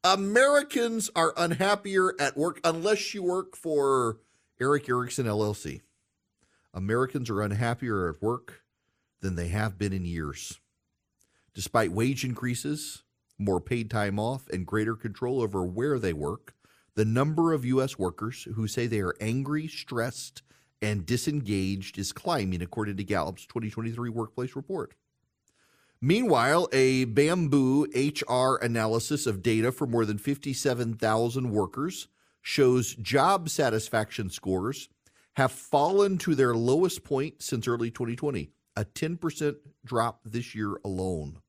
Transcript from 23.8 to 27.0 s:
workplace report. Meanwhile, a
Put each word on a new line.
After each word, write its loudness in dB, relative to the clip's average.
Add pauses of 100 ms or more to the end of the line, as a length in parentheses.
workplace -6
report. -8 (1040)
Meanwhile, 4
a 4